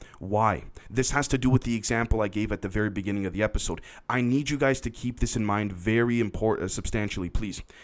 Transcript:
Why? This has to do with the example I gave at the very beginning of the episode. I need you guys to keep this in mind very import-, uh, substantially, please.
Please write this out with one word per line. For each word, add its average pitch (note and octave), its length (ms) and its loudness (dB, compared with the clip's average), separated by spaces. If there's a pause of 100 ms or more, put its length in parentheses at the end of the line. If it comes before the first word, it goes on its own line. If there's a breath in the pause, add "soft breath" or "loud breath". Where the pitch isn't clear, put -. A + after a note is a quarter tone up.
(200 loud breath)
Why? G#2 460 2 (220 loud breath)
This B2 220 0
has C#3+ 180 2
to C3+ 100 2
do B2+ 120 2
with C3 140 4
the A#2+ 100 0
example A2+ 460 0
I G#2 80 2
gave G#2+ 240 0
at G2+ 100 -4
the G2+ 60 -4
very G#2 220 0
beginning G2+ 360 -2
of F2 60 -2
the F#2+ 100 0
episode. G#2 380 0 (280 loud breath)
I B2 120 2
need C3 280 2
you D3 80 0
guys C3+ 260 2
to A#2+ 80 -6
keep A#2+ 280 -6
this - 160 0
in A2 100 2
mind G#2 280 0
very A2+ 480 2
import-, G#2+ 420 0
uh, F#2 60 -2
substantially, G#2 600 -2
please. G2 340 -4 (220 loud breath)